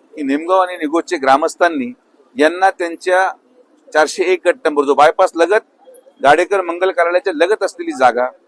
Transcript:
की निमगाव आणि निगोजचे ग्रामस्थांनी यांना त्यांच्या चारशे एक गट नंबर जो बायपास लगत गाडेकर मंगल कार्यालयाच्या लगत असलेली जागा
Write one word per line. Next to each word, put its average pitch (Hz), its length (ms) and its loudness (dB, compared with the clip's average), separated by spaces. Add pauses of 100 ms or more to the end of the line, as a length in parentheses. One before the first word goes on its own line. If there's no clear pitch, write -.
(160)
की 156 60 -10
निमगाव 156 360 -2
आणि 180 180 -2
निगोजचे 160 400 -4
ग्रामस्थांनी 139 760 -2 (440)
यांना 170 340 2
त्यांच्या 180 600 -2 (600)
चारशे 156 320 0
एक 180 220 0
गट 170 80 2 (100)
नंबर 147 200 0
जो 139 100 2
बायपास 156 420 4
लगत 170 240 2 (600)
गाडेकर 165 380 2
मंगल 175 300 -2
कार्यालयाच्या 175 420 -2
लगत 180 300 0
असलेली 170 300 -6
जागा 127 340 2 (220)